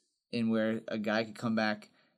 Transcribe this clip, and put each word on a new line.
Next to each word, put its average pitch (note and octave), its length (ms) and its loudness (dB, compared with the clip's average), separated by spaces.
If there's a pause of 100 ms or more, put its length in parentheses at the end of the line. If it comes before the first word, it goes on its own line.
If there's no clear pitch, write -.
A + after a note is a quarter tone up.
(320)
in A#2 180 0
where A2 380 2
a A2+ 100 -4
guy G#2+ 260 2
could G#2+ 140 -12
come A2+ 180 0
back G#2+ 340 0 (280)